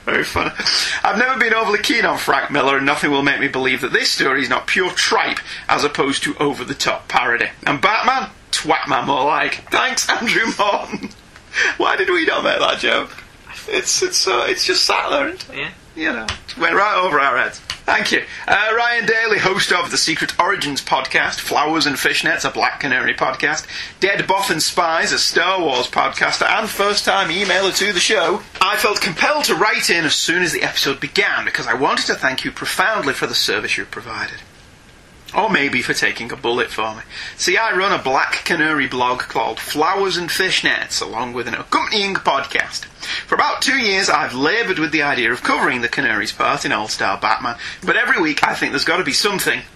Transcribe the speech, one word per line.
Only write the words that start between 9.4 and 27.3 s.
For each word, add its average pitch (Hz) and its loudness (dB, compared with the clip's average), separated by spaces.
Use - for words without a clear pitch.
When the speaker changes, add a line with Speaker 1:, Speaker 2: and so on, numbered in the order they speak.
Speaker 1:
Thanks, 247 0
Andrew 226 0
Morton." - -2
Why - 2
did 381 0
we - 2
not - 0
make - 2
that - 2
joke? - 0
It's, - 0
it's, 370 0
uh, 381 0
it's - -2
just - 2
sat - 0
there, - 0
isn't - -12
it? - -12
Speaker 2:
Yeah. 277 -8
Speaker 1:
You 160 -2
know, 117 -6
it - -10
went 165 0
right 202 4
over 180 2
our 135 4
heads. 113 -2
Thank - 2
you. 156 0
Uh, 214 2
Ryan 233 2
Daly, 220 2
host 190 2
of 175 0
the 131 -2
Secret - 0
Origins 160 0
podcast, - 0
Flowers 151 2
and 139 0
Fishnets, 160 0
a - -2
Black 117 0
Canary 127 0
podcast, - 0
Dead 196 2
Boffin 190 2
Spies, 175 2
a 131 0
Star 180 2
Wars 131 0
podcaster, - 0
and 202 2
first-time 196 2